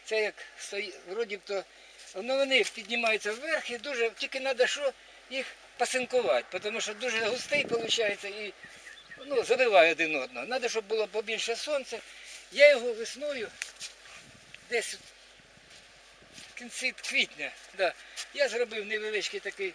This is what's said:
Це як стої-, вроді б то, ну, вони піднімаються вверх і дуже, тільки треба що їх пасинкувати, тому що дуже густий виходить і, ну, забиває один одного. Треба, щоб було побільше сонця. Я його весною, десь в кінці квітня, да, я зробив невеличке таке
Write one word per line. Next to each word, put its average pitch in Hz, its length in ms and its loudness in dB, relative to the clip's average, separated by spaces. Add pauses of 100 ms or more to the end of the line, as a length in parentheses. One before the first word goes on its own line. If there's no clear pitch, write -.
Це 214 180 0
як 196 120 -2 (240)
стої-, 202 360 -8 (120)
вроді 202 300 -4
б 185 80 -12
то, 196 200 -4 (500)
ну, 240 220 -2
вони 262 280 4 (100)
піднімаються 220 580 0
вверх 277 380 -2
і 240 80 -6
дуже, 233 320 -2
тільки 262 300 -6
треба 254 260 4
що 285 260 0 (380)
їх 262 160 -4 (300)
пасинкувати, 226 840 2
тому 208 220 -4
що 208 140 -4
дуже 226 240 -2
густий 247 460 0
виходить 220 600 0
і, 202 280 -8 (720)
ну, 254 180 2
забиває 214 480 8
один 156 240 0
одного. 127 300 -4
Треба, 240 220 -2
щоб 220 160 -2
було 214 240 0
побільше 220 480 -2
сонця. 269 420 -4 (540)
Я 285 180 12
його 240 220 2
весною, 233 560 -6 (1200)
десь 226 260 -2 (1500)
в - 80 -16
кінці 247 440 -6
квітня, 180 500 -2 (220)
да, 185 200 0 (400)
я 269 140 2
зробив 220 380 -4
невеличке 214 540 -4
таке 190 340 -6